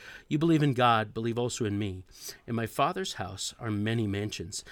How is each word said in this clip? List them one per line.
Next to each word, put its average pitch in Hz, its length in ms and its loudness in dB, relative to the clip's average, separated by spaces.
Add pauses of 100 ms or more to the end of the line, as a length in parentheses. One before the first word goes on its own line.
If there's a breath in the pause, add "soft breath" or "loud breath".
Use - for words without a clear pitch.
(280 loud breath)
You 156 100 0
believe 160 240 6
in 147 120 4
God, 113 420 4
believe 113 240 -2
also 120 260 0
in 101 140 0
me. 92 240 -4 (420 loud breath)
In 117 80 -4
my 113 140 0
Father's 180 460 0
house 98 460 -8
are 113 120 -4
many 110 340 0
mansions. 101 680 -4